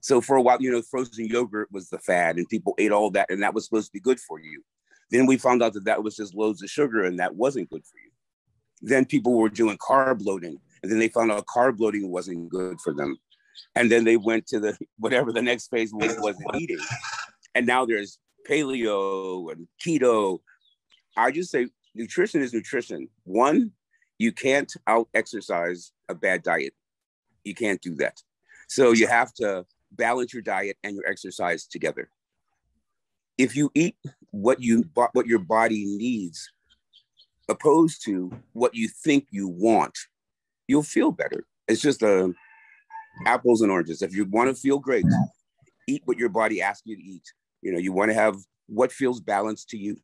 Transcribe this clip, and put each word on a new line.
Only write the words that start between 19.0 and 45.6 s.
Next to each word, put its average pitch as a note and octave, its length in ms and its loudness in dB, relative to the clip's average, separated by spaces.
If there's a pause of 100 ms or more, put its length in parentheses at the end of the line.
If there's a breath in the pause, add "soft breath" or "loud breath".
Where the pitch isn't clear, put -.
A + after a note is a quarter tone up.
and E2 160 -16 (120)
keto. B2 600 2 (760 soft breath)
I A#2+ 140 2
just E3+ 220 -6
say B2 160 -2 (260)
nutrition D3 480 -2
is A#2+ 140 -4
nutrition. G2+ 520 -6 (160)
One, D3+ 460 2 (480)
you A2+ 140 0
can't C3+ 420 0 (140)
out-exercise G2 1040 -2 (180)
a G2 60 -6
bad F#2 260 -2
diet. E2 320 -2 (680)
You G2+ 100 -10
can't G2+ 300 -2
do F2 140 -8
that. C2+ 220 -2 (480 soft breath)
So B2 260 4
you A2+ 120 6
have A#2+ 300 2
to F#2+ 320 -4 (240)
balance A#2+ 420 -2
your A#2+ 80 -10
diet G2 420 -6
and G#2 120 -10
your G2 100 -8
exercise F2+ 600 -6
together. D#2 420 -8 (1300)
If B2+ 180 2
you D3 200 2
eat E3 200 2 (360)
what G#2+ 280 2
you A#2 260 4
bo-, A#2+ 280 0
what A#2+ 140 2
your A#2 100 2
body A2 480 0
needs, G2+ 640 -6 (960)
opposed D#3 580 4
to F2+ 260 -2 (220)
what A#2 200 2
you A2+ 140 -4
think C#3+ 420 2
you G2 180 -6
want, F#2 480 2 (720)
you'll C#3+ 140 2
feel B3 300 2
better. - 340 -6 (220)
It's A2 140 2
just, C#3 200 2
uh, F#2+ 280 4 (1000 loud breath)
apples A#2+ 340 4
and G2+ 100 4
oranges. E2 300 -2
If F#2 140 -6
you G#2 100 -2
wanna A#2 300 0
feel C#3 240 0
great, C3 260 -2 (840)